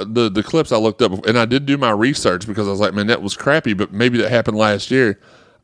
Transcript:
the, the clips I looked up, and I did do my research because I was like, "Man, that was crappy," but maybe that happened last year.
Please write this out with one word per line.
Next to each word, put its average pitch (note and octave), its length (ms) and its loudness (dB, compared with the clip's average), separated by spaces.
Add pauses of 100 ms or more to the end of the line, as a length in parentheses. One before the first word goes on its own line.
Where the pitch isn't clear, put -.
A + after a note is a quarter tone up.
the, A2+ 240 0
the G2+ 140 -2
clips - 280 -2
I A#2 60 2
looked A2 240 0
up, F#2 240 0
and A#2 140 2
I A2+ 60 2
did C3+ 200 0
do C#3 120 0
my B2+ 140 2
research G#2 540 0
because G#2 220 -4
I G2 40 -2
was G2 80 -4
like, G2 140 2
"Man, G#2 140 -2
that A2+ 140 0
was G2 140 -6
crappy," C#3 380 0
but F#2+ 200 -2
maybe A#2+ 260 0
that G2+ 100 0
happened A2+ 280 0
last G#2 340 0
year. B2 280 2 (440)